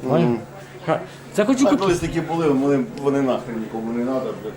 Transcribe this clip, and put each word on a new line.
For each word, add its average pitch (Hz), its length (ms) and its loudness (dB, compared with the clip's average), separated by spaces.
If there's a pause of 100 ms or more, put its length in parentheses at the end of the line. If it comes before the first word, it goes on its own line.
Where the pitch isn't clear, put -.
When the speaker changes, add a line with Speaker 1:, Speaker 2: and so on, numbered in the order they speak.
Speaker 1:
Мгм. 127 360 2 (460)
Speaker 2:
Ха, 160 140 0 (340)
це 208 120 4
хочу 254 200 2
Speaker 1:
А 208 40 6
Speaker 2:
купити. 190 140 2
Speaker 1:
колись 185 160 4
такі 165 220 -2
були, 160 280 0
вони, 135 340 4 (180)
вони 139 200 2
нахрен 117 380 -2
нікому 110 320 -6
не 120 140 -2
надо, 131 200 -2 (180)
блядь. 107 140 -8